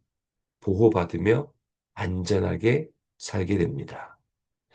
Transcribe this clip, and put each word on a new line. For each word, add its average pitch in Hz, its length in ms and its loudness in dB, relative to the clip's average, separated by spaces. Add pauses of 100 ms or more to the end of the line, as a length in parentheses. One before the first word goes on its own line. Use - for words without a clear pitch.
(600)
보호받으며 98 920 2 (420)
안전하게 95 920 0 (280)
살게 98 420 -2
됩니다. - 580 -4 (580)